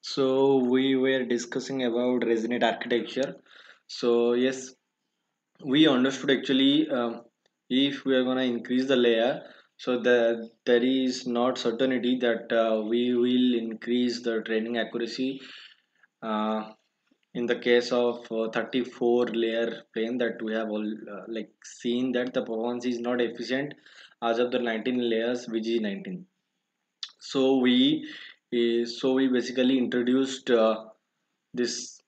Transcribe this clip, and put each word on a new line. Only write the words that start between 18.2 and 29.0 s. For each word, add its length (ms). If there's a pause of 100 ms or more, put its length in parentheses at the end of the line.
uh, 180
thirty-four 800
layer 560 (100)
plane 240
that 240
we 120
have 160
all, 140
uh, 440
like, 240 (120)
seen 500
that 200
the 80
performance 440
is 140
not 220
efficient 540 (480)
as 160
of 120
the 80
nineteen 500
layers 360
V 160
G 180
nineteen. 460 (960)
So 380
we, 500 (460)
eh, 320
so 280